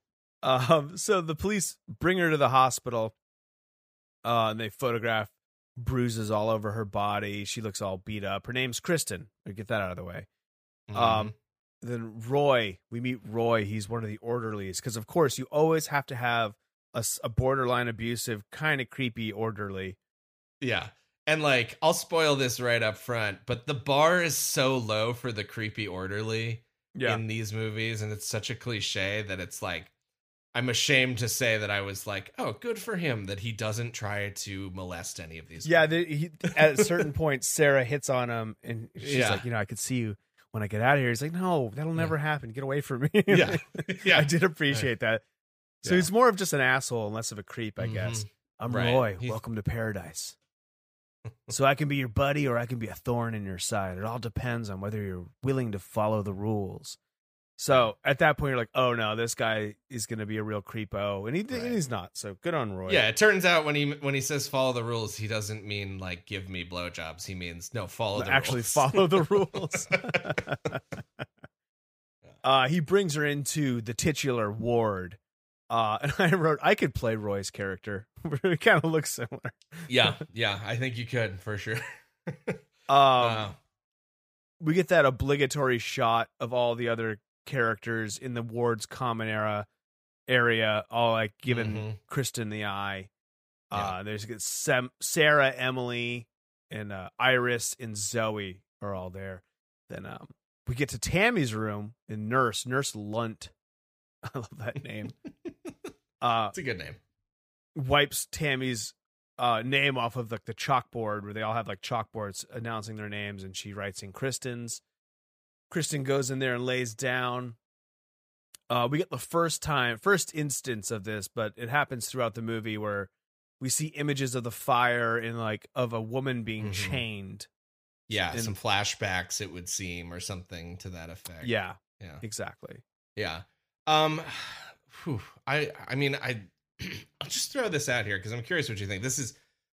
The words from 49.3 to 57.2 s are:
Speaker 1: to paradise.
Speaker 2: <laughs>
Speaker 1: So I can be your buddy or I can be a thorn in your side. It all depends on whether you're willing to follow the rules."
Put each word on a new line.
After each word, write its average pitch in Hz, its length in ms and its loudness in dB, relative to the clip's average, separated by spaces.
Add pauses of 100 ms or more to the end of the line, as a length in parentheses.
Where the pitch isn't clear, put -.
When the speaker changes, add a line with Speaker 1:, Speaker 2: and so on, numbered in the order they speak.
Speaker 1:
to 104 80 -4
paradise. 101 800 -6
Speaker 2:
<laughs> - 40 -20 (1080)
Speaker 1:
So 135 140 2
I 139 100 6
can 151 120 0
be 139 100 0
your 131 100 -2
buddy 143 400 2
or 120 100 0
I 120 80 -2
can 120 140 -6
be 110 80 -4
a - 80 -12
thorn 117 400 -2
in 104 100 -6
your 92 140 -6
side. 95 400 -2
It 98 40 -6
all 113 140 -6
depends 117 540 -4
on 95 100 -8
whether 107 200 -4
you're 90 260 -6 (160)
willing 131 300 0
to 98 60 -6
follow 107 440 0
the 98 100 -4
rules." 101 640 -4 (600)